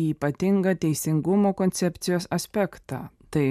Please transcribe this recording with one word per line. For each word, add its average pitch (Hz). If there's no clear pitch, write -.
ypatingą 185
teisingumo 165
koncepcijos 180
aspektą – -
tai 151